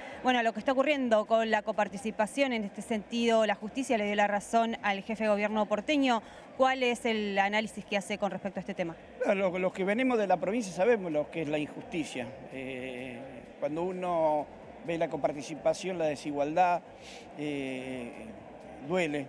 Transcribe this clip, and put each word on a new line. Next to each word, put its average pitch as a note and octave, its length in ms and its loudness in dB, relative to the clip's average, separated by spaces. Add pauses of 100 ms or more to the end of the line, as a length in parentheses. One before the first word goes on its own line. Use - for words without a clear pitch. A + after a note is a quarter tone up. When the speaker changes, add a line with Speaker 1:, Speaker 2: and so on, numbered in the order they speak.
(220)
Speaker 1:
bueno, B3+ 160 4
a A#3 60 2
lo A3+ 80 2
que A3 80 -6
está C4+ 100 0
ocurriendo B3+ 560 4
con A3+ 240 2
la G#3+ 120 2
coparticipación, G#3 880 0
en A3+ 100 0
este G3+ 200 -8
sentido A3+ 640 2
la G3+ 100 2
justicia A#3+ 420 -2
le G#3 60 0
dio G#3 100 0
la G#3 140 4
razón A3+ 560 2
al G3 180 0
jefe A3 220 -4
de G#3+ 60 4
gobierno G#3 360 2
porteño. A#3 560 2 (340)
¿Cuál C4 260 4
es A#3+ 240 2
el G#3 320 0
análisis G#3 460 2
que G#3 120 -2
hace G3+ 220 -2
con G3+ 120 0
respecto F#3+ 300 -6
a - 20 -6
este G3 120 -6
tema? E3 200 -4 (280)
Speaker 2:
Claro, G3 280 4
los, F3+ 80 -4
los F#3 140 2
que F#3+ 120 -2
venimos A#3+ 340 2
de G#3 80 2
la F#3 100 6
provincia F#3+ 340 0
sabemos F#3 400 2
lo D3+ 200 0
que E3 120 -4
es C#3+ 60 -4
la D3+ 100 0
injusticia. C#3+ 680 -6 (260)
Eh, C3 680 -8 (400)
cuando D3+ 260 -2
uno F3 640 0 (400)
ve E3 120 -2
la E3 100 0
coparticipación, D3+ 880 -2
la E3 60 0
desigualdad, D#3 800 2 (560)
eh, C3 760 -6 (760)
duele. D3 420 0